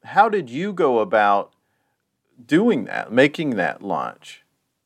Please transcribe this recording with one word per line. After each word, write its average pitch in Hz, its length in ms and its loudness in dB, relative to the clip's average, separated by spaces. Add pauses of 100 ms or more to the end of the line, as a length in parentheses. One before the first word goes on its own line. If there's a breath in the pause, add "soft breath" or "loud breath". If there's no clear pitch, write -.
how 202 240 2
did 190 220 -4
you 180 240 -6
go 143 240 2
about 101 560 2 (880)
doing 170 400 2
that, 55 260 -8
making 139 460 2
that 85 240 -4
launch? 71 600 -8 (440)